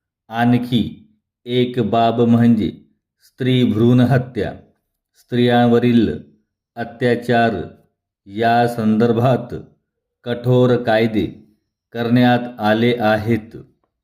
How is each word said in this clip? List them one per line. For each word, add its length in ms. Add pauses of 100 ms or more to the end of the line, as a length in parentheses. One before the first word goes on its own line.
(280)
आणखी 800 (340)
एक 360
बाब 400
म्हणजे 500 (560)
स्त्री 380
भ्रूण 360
हत्या, 520 (640)
स्त्रियांवरील 1040 (560)
अत्याचार 800 (720)
या 420
संदर्भात 840 (680)
कठोर 580
कायदे 440 (640)
करण्यात 680
आले 380
आहेत, 580 (480)